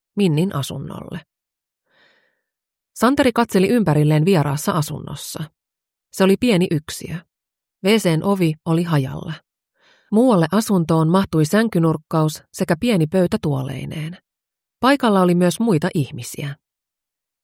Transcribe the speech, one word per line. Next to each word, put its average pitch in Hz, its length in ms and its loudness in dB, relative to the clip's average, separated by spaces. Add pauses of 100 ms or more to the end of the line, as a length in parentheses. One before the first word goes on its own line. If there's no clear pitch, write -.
(180)
Minnin 180 380 0
asunnolle. - 640 -10 (1700)
Santeri 269 380 2
katseli 196 340 0
ympärilleen 151 580 2
vieraassa 151 460 0
asunnossa. - 720 -6 (680)
Se - 120 -2
oli 190 160 4
pieni 214 320 2
yksiö. - 440 -6 (720)
W - 20 -2
C:n 196 360 2
ovi 185 300 0 (120)
oli 170 180 0
hajalla. 147 500 -4 (800)
Muualle 208 400 4
asuntoon 170 580 2
mahtui 170 360 2
sänkynurkkaus 165 960 0 (100)
sekä - 260 -2
pieni 196 280 2
pöytä 185 340 0
tuoleineen. 143 760 -6 (640)
Paikalla 233 420 4
oli 180 140 4
myös 175 240 2
muita 180 340 0
ihmisiä. 143 640 -6 (880)